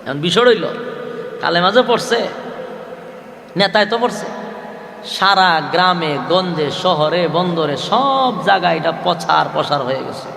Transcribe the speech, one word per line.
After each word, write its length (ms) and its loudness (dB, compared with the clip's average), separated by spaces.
এখন 160 -6
বিষয় 260 4
হইল, 200 4
কালেমা 300 2
যে 120 4
পড়ছে, 460 0
নেতায় 300 2
তো 120 -2
পড়ছে, 280 -2
সারা 580 4
গ্রামে 460 2
গঞ্জে, 420 2
শহরে, 580 2
বন্দরে, 480 0
সব 680 0
জায়গায় 320 2
এটা 160 0
প্রচার 600 0
প্রসার 300 0
হয়ে 240 -2
গেছে। 300 -10